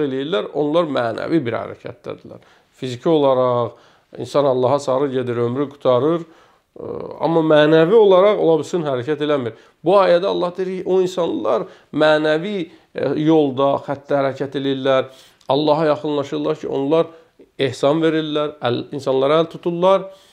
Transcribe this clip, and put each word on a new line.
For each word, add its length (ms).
eləyirlər, 480
onlar 300
mənəvi 640
bir 80
hərəkətdədirlər. 840
Fiziki 380
olaraq 600
insan 280
Allaha 340
sarı 280
gedir, 300
ömrü 320
qutarır, 520
e, 40
amma 220
mənəvi 380
olaraq 460
ola 220
bilsin 220
hərəkət 420
eləmir. 280
Bu 140
ayədə 280
Allah 320
deyir, 280
o 160
insanlar 640
mənəvi, 760
e, 140
yolda, 520
xəttdə 340
hərəkət 400
eləyirlər, 480
Allaha 360
yaxınlaşırlar 760
ki, 60
onlar 400
ehsan 420
verirlər, 600
əl, 200
insanlara 480
əl 80
tuturlar. 580